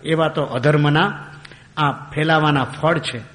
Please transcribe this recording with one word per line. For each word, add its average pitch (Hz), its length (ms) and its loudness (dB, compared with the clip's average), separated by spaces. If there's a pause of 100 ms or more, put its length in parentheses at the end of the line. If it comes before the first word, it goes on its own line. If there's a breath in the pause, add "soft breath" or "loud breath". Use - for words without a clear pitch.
એવા 156 240 2
તો 151 140 -4
અધર્મના 147 880 2 (480 loud breath)
આ 147 160 0
ફેલાવાના 151 720 0
ફળ 156 340 0
છે. 120 220 -8 (140)